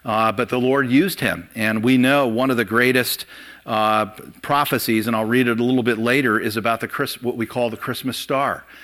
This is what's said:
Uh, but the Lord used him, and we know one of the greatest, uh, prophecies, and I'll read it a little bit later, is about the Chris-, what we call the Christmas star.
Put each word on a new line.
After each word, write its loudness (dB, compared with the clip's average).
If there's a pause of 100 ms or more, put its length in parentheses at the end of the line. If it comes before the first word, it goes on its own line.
Uh, 2
but -2
the -2
Lord 2
used 2
him, -2
and 0
we 4
know 4
one 0
of 0
the 0
greatest, 2 (400)
uh, 0 (380)
prophecies, 0
and 0
I'll -2
read 2
it 0
a 0
little 2
bit 2
later, 2
is -4
about 0
the -6
Chris-, -6
what -4
we -2
call -2
the -8
Christmas -6
star. -4 (180)